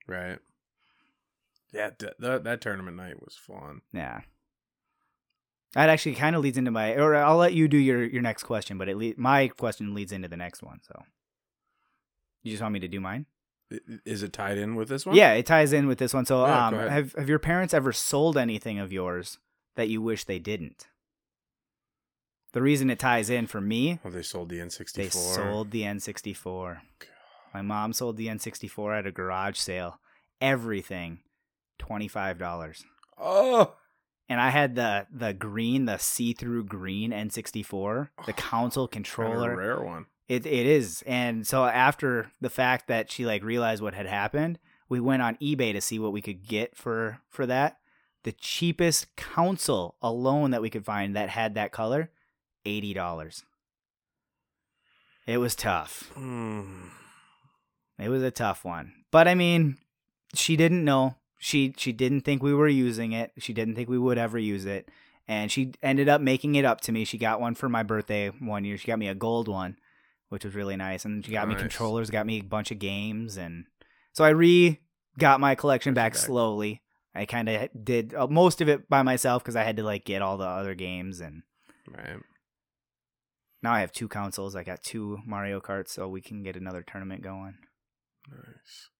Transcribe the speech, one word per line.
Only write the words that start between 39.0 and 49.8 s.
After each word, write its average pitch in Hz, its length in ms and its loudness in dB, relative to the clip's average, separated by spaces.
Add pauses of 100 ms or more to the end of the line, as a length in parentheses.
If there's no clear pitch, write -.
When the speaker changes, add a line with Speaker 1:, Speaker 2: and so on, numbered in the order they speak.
Speaker 1:
of - 60 -12
a - 20 -14
Speaker 2:
controller. 117 420 -2
Speaker 1:
rare 113 260 -4
one. 85 240 -10 (220)
Speaker 2:
It, 123 180 -2
it 127 200 2
is. 131 420 4
And 120 360 -2
so 131 200 2
after 123 640 2 (100)
the 127 100 -4
fact 127 360 0
that 113 240 -2
she, 123 160 -6
like, 107 160 0
realized 113 400 -2
what 101 120 -6
had 98 120 -8
happened, 143 540 -2 (280)
we 127 120 -2
went 127 220 2
on 117 200 0
eBay 131 300 0
to 101 80 -4
see 110 180 -4
what 107 140 -2
we 101 100 -6
could 98 240 -12
get 107 300 -4
for, 113 420 -6 (100)
for 135 180 -4
that. 135 320 0 (440)
The 113 80 -6
cheapest - 880 -2
console 160 840 -2